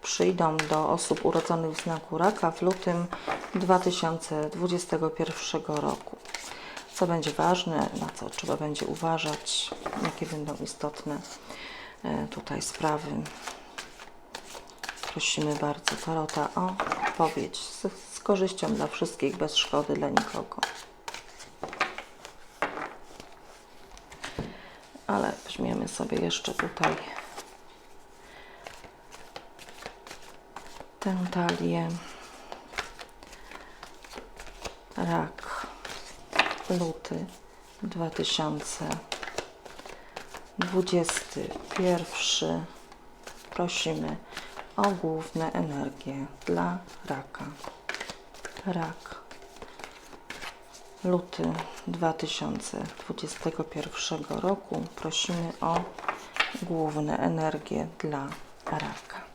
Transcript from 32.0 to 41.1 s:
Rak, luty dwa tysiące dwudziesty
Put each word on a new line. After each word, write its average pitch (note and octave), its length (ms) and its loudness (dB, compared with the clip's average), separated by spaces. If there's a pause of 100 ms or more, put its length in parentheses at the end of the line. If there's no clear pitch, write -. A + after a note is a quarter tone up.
Rak, E3 720 0 (1040)
luty E3+ 560 0 (560)
dwa E3 280 -2
tysiące D#3 800 0 (1700)
dwudziesty F3+ 880 2 (280)